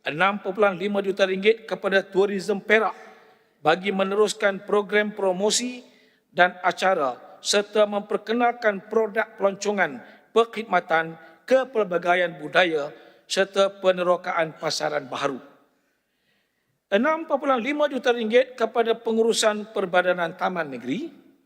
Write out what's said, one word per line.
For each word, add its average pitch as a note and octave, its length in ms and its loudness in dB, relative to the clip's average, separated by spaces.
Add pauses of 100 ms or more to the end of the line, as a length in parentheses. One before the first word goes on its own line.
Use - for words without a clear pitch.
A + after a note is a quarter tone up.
enam F#3 400 -2
perpuluhan G3 360 0
lima G3+ 280 -2
juta G3 240 0
ringgit F#3+ 400 0
kepada F#3+ 320 0
Tourism G3 560 0
Perak G#3 400 0 (640)
bagi F#3 320 2
meneruskan G3 720 0
program G#3 480 0
promosi G#3 720 -2 (480)
dan F3 320 2
acara E3+ 760 -2
serta G#3 440 0
memperkenalkan G#3 1040 -2
produk G#3+ 480 -2
pelancongan G3 640 -2 (320)
perkhidmatan F3+ 840 0 (280)
kepelbagaian F3+ 960 0
budaya D3+ 480 0 (400)
serta F#3+ 400 2 (120)
penerokaan F3 760 0
pasaran D3 480 -4
baharu. B2+ 320 -4 (1500)
Enam D#4 320 2
perpuluhan C#4 400 0
lima D4 240 0
juta C4 240 0
ringgit A#3+ 480 0
kepada A3+ 320 0
pengurusan A3 800 0
perbadanan F3+ 640 0
Taman E3+ 400 -4
Negeri C3+ 320 -6 (380)